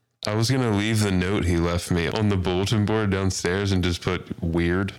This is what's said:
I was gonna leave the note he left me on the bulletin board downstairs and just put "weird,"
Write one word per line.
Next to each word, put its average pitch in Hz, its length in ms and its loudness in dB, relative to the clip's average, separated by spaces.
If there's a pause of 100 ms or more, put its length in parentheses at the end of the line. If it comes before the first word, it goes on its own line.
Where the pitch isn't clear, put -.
(280)
I 107 80 0
was 110 160 2
gonna 127 260 2
leave 107 240 0
the 101 100 2
note 92 340 0
he 87 120 2
left 85 340 0
me 85 160 0
on 107 220 0
the 101 80 2
bulletin 98 480 0
board 107 240 2
downstairs 98 600 0
and 92 120 0
just 87 180 0
put - 420 -4
"weird," 87 560 0